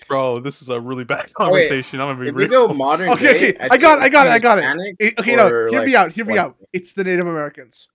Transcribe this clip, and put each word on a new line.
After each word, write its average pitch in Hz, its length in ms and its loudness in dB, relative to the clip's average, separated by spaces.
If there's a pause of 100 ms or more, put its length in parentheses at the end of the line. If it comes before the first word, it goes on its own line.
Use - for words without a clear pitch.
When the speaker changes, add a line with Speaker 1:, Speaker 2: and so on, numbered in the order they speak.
Speaker 1:
Bro, 131 320 -2
this 139 200 -12
is 127 80 -20
a 120 120 -6
really 127 240 -10
bad 123 220 -6
Speaker 2:
Okay, - 60 -20
Speaker 1:
conversation. 147 680 0
I'm 139 80 -6
gonna 131 160 -8
be 147 40 -6
Speaker 2:
if 143 60 -8
we 139 120 0
Speaker 1:
real. 240 220 4
Speaker 2:
go 175 60 -2
modern 147 360 -2
Speaker 3:
Okay, 247 220 2
Speaker 2:
day, 240 200 2
Speaker 3:
okay, - 80 -6
Speaker 2:
I - 140 2
Speaker 3:
I 269 40 2
got 302 220 6
Speaker 2:
think - 20 0
Speaker 3:
it, - 20 0
I 277 60 4
got 277 160 6
it, 247 40 2
I 233 80 2
got 226 200 4
it. 160 60 -2
Speaker 2:
Hispanic 180 340 -6
Speaker 3:
It, 220 220 -2
okay, 240 160 0
no, 214 120 4
Speaker 2:
or, 117 200 -2
Speaker 3:
hear 247 120 -2
me 247 60 -2
Speaker 2:
like, 269 80 0
Speaker 3:
out, 175 180 2
hear 226 120 -8
me 214 80 -6
Speaker 2:
white 208 80 0
Speaker 3:
out. 147 180 -6
Speaker 2:
people. 190 140 -20
Speaker 3:
It's 185 200 -10
the 190 120 -6
Native 180 220 -2
Americans. 147 680 -12